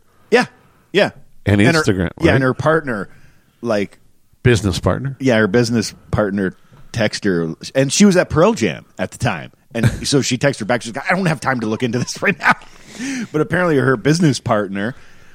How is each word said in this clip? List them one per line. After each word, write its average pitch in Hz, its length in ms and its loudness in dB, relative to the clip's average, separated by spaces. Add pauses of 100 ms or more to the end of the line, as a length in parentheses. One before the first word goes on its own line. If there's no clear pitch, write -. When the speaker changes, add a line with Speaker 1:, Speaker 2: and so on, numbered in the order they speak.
(300)
Speaker 1:
Yeah, 240 160 2 (460)
yeah. 202 180 2 (360)
Speaker 2:
And 101 160 4
Speaker 1:
And 139 120 6
her, 156 80 2
Speaker 2:
Instagram, 90 280 0 (100)
Speaker 1:
yeah, 165 60 2
Speaker 2:
right? 151 80 4
Speaker 1:
and 135 80 2
her 127 100 2
partner, 143 560 -2 (540)
like 104 360 -2 (440)
Speaker 2:
Business 104 360 2
partner? 120 420 -2
Speaker 1:
Yeah, 127 180 2
her 107 80 4
business 117 480 0 (160)
partner 98 440 0 (380)
texted 110 320 -4
her, 85 300 -2 (200)
and 135 180 0
she 202 120 4
was 190 140 6
at 165 100 0
Pearl 175 240 4
Jam 107 320 -4 (140)
at 92 140 -6
the - 60 -20
time. 82 340 -6 (220)
And 117 120 0
Speaker 2:
<laughs> - 200 -2
Speaker 1:
so 143 140 2
she 123 160 -2
texted 139 240 0
her 113 60 -6
back, 123 160 -2
she's 113 120 -12
like, 185 160 -6
"I 185 60 2
don't 190 100 -2
have 160 140 -2
time 131 200 -2
to 110 60 -4
look 107 160 -4
into 123 160 -2
this - 240 -8
<laughs> - 0 -
right 196 160 -2
now." - 160 0 (760)
But 156 80 0
apparently 165 380 0
her 127 180 2
business 151 420 2
partner, 104 560 -2 (400)